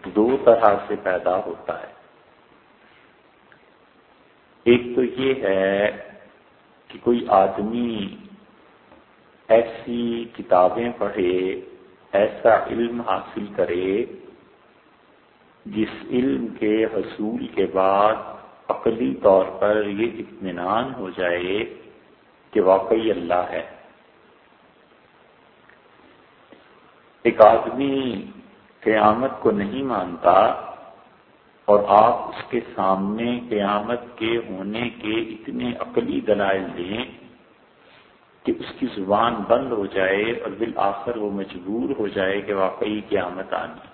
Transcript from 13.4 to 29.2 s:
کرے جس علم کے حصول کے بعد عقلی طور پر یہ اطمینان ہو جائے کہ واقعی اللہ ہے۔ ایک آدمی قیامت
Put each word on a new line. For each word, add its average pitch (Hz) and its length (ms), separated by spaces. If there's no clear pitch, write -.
کرے 90 300
جس 104 280
علم 127 320
کے 107 160
حصول 113 580
کے 95 180
بعد 98 560
عقلی 120 440
طور 95 220
پر 104 260
یہ 104 340
اطمینان 98 800
ہو 95 180
جائے 90 480
کہ 107 140
واقعی 110 440
اللہ 87 400
ہے۔ 80 140
ایک 113 220
آدمی 123 520
قیامت 110 580